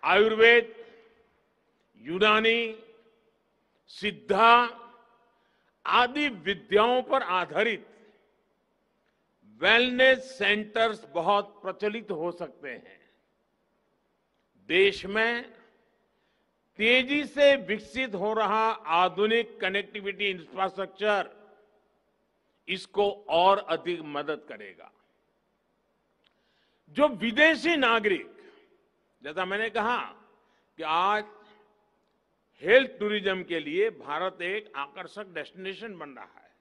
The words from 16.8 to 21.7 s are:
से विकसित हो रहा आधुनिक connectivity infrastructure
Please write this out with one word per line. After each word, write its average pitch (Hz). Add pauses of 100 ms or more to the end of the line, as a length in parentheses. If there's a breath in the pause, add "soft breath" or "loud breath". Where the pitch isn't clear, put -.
से 277
विकसित 214
हो 202
रहा 220 (300)
आधुनिक 214
connectivity 196
infrastructure 190 (1300)